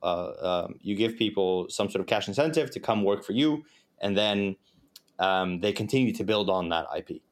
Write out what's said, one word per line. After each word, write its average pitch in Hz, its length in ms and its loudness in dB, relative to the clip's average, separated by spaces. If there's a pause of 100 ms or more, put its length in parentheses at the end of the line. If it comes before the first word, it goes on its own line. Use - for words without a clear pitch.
uh, 90 640 -2
um, - 160 -12
you 101 140 -2
give 113 200 2
people 92 540 0
some 98 220 -2
sort 98 100 0
of 95 60 -4
cash 104 200 0
incentive 147 440 0
to - 80 -8
come 107 240 0
work 101 200 2
for 98 100 -6
you, 151 300 2 (380)
and 98 160 0
then, 101 380 2 (640)
um, 92 400 2
they 104 120 0
continue 113 400 0
to 110 120 -4
build 101 260 2
on 92 200 0
that 82 220 -2
I 80 100 -6
P. 69 200 -12 (100)